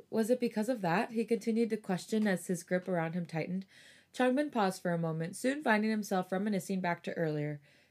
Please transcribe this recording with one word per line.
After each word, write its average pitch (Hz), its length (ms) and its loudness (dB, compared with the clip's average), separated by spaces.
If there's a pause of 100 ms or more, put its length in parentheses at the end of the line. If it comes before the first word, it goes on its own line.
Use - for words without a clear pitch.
Was 220 200 2
it 247 100 4
because 226 300 0
of 240 120 -2
that?" 185 300 0
he 226 140 0
continued 226 460 0
to 214 60 0
question 214 500 0
as 185 200 0
his 175 160 -2
grip 180 240 -2
around 165 260 0
him 175 120 -4
tightened. 180 400 -4 (480)
Changmin 254 380 2
paused 196 300 2
for 180 100 0
a 170 60 2
moment, 165 380 -2
soon 285 280 -2
finding 220 280 4
himself 202 400 0
reminiscing 190 500 0
back 175 220 -2
to - 100 -6
earlier. 151 460 -2 (320)